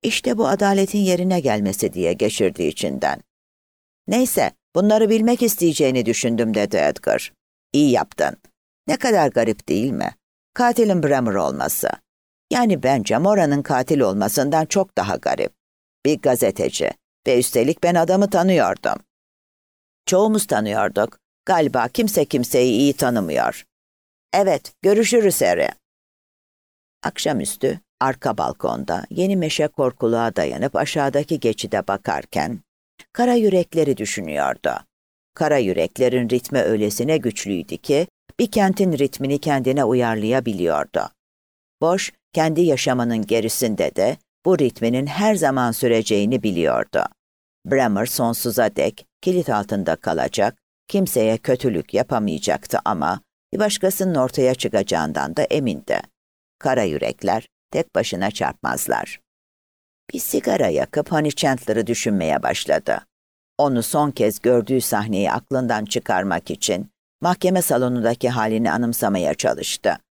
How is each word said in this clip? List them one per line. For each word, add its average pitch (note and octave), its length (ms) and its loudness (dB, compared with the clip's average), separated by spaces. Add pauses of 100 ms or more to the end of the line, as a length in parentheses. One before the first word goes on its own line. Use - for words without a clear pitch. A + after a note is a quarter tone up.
"İşte A#3 340 -2
bu A3+ 100 2
adaletin G3 520 2
yerine F#3 400 2
gelmesi." G#2 540 0
diye F2 200 0
geçirdi G2 500 0
içinden. D2 580 -4 (880)
"Neyse, G#3 440 0 (240)
bunları G#3 340 4
bilmek A3+ 320 2
isteyeceğini D3+ 640 2
düşündüm." A#2 480 0
dedi G#2 240 0
Edgar. D2 560 0 (400)
"İyi C#3+ 180 4
yaptın. D#2 460 -2 (500)
Ne - 100 0
kadar G3+ 300 2
garip A2+ 420 -2
değil A2 220 0
mi? - 240 -6 (380)
Katilin A3+ 500 2
Bremer C3 300 2
olması. C#2+ 560 -2 (640)
Yani A3+ 320 2
bence A#2 340 2
Mora'nın E3 440 2
katil C3+ 380 0
olmasından B2+ 680 2
çok F#3+ 320 -2
daha F#2+ 180 -2
garip. - 380 -2 (520)
Bir D3 160 2
gazeteci G#2 680 0 (360)
ve B2 120 4
üstelik B2+ 440 0
ben F3 120 2
adamı F#3 340 2
tanıyordum." E3+ 680 2 (1040)
"Çoğumuz G#3+ 420 2
tanıyorduk. G#2+ 720 0 (260)
Galiba C#3 420 2
kimse G3 380 0
kimseyi B2+ 480 2
iyi C3+ 200 4
tanımıyor." F2 720 -2 (680)
"Evet, F#3 480 0
görüşürüz G#3 600 4
Harry." F2 280 2 (1300)
Akşamüstü C3+ 760 -4 (200)
arka C3 380 -2
balkonda C2+ 720 -4
yeni F#3+ 260 -2
meşe D#3 320 -2
korkuluğa A#2 680 -2
dayanıp D#2 400 -2
aşağıdaki C#3+ 640 -2
geçide A2 480 -2
bakarken F2+ 720 -4 (540)
kara B3 200 2
yürekleri F3 640 2
düşünüyordu. D2 760 -4 (600)
Kara D3 240 2
yüreklerin A#2 720 0
ritmi B2+ 300 0
öylesine G#2+ 580 0
güçlüydü G2+ 600 -4
ki D3 300 0 (320)
bir A3+ 120 0
kentin F#3+ 400 2
ritmini C#3 480 -2
kendine C3+ 440 0
uyarlayabiliyordu. A2 1300 0 (720)
Boş, F3 300 0 (220)
kendi D#3+ 280 0
yaşamının B2 640 0
gerisinde A2 680 -2
de G#2+ 220 0 (280)
bu F3 140 4
ritminin B2 460 0
her G3 300 0
zaman C3+ 360 0
süreceğini A2+ 720 0
biliyordu. D2 600 0 (640)
Bremer A2+ 400 0
sonsuza A#2 720 -2
dek - 300 -2 (160)
kilit F3+ 280 -2
altında G2+ 460 -2
kalacak, E2 640 -2 (300)
kimseye A2+ 500 0
kötülük A#2+ 560 -2
yapamayacaktı G2 920 -2
ama F2 360 -2 (320)
bir G3 60 -4
başkasının F#3+ 560 0
ortaya B2+ 400 2
çıkacağından D#2+ 840 -2
da D3+ 60 0
emindi. D#2+ 580 -2 (580)
Kara B2+ 240 0
yürekler E2+ 640 -2 (240)
tek - 240 -4
başına F#2+ 360 -2
çarpmazlar. B1 880 -4 (920)
Bir C4+ 60 -6
sigara - 480 0
yakıp D#2 440 -2
Honey D3+ 200 0
Chandler'ı A2+ 560 -2
düşünmeye F#2 560 -2
başladı. C2 600 -2 (520)
Onu C3+ 260 2
son D3 280 0
kez A2 280 -2
gördüğü B2 420 2
sahneyi G2+ 500 -2
aklından A#2+ 540 -4
çıkarmak F#2+ 640 -2
için F#2 380 -4 (320)
mahkeme F3+ 400 0
salonundaki B2 680 0
halini A2 420 0
anımsamaya G2+ 600 0
çalıştı. - 640 -2 (140)